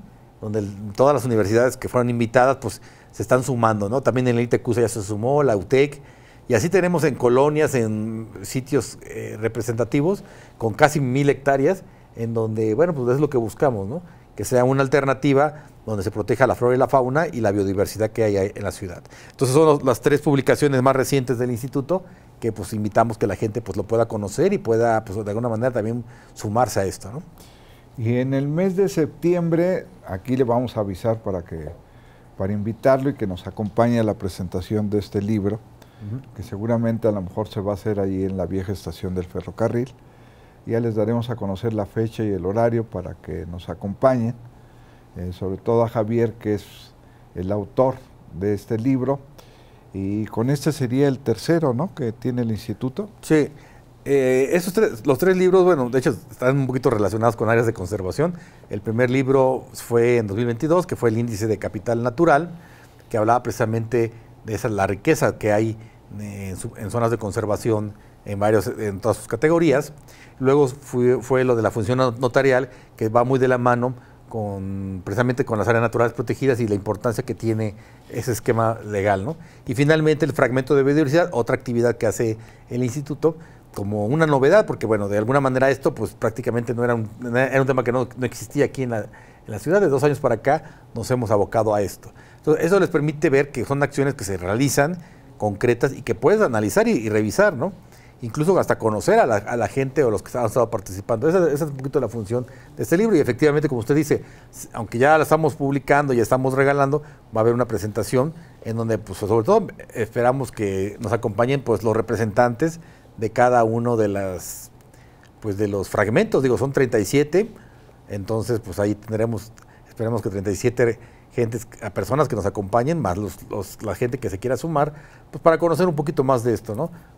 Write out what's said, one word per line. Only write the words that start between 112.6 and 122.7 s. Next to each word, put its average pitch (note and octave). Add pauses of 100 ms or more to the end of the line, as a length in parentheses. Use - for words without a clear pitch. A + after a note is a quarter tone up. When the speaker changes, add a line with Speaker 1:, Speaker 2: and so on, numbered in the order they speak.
Speaker 1:
de G#2+
cada B2
uno A#2
de G#2+
las, G2 (680)
pues, G2+
de G#2+
los G2
fragmentos. C#3
Digo, B2+
son C3+
treinta B2
y G2+
siete, D3 (560)
entonces, G#2+
pues, F#2
ahí G#2
tendremos, A2 (380)
esperemos A2+
que A2
treinta G2
y F#2
siete A#2 (320)
gentes, A#2 (140)
a G#2+
personas C3
que A#2
nos F#2+
acompañen, A#2+